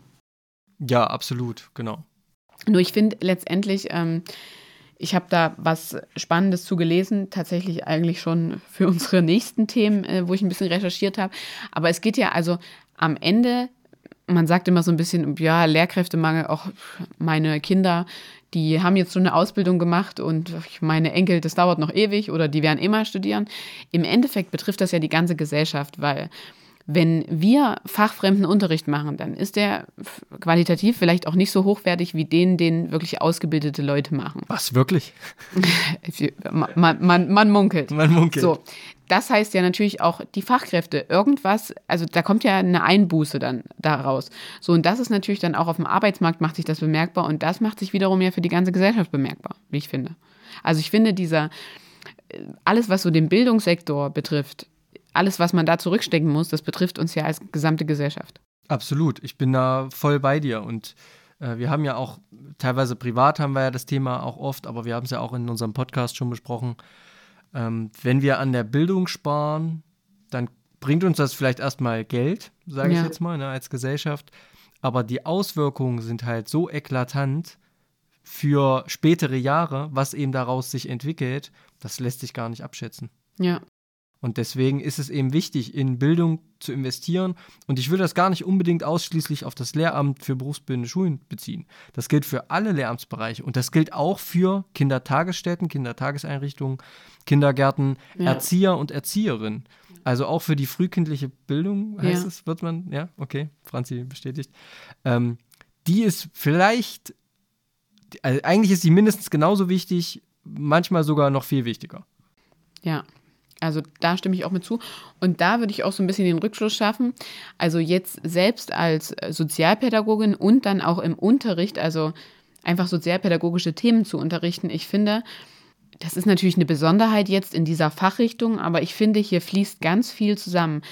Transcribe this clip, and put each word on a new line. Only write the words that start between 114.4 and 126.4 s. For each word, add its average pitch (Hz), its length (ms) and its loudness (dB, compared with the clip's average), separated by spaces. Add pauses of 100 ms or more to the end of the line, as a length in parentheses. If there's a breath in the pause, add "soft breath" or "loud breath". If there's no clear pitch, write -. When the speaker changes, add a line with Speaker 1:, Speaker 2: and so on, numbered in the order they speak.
Speaker 2:
auch 185 60 -4
mit 180 120 -4
zu. 233 140 -4 (420 loud breath)
Und 180 220 2
da 202 160 2
würde 226 120 -2
ich - 140 -6
auch 196 80 -2
so 196 100 -4
ein 185 40 2
bisschen 190 180 0
den 170 140 2
Rückschluss 214 340 -2
schaffen. 233 400 0 (460 loud breath)
Also 170 200 0
jetzt 175 440 -2
selbst 180 500 0
als, 160 460 -2
äh, - 160 -8
Sozialpädagogin 214 1000 2
und 240 300 4
dann 196 160 0
auch 170 180 0
im 170 140 -2
Unterricht, 208 640 0
also 160 360 -2 (480 loud breath)
einfach 175 240 0
sozialpädagogische 175 880 0
Themen 226 320 4
zu - 100 -6
unterrichten. 170 540 -2
Ich - 160 -8
finde, 208 360 0 (760 loud breath)
das - 180 -8
ist 185 80 -4
natürlich 185 320 4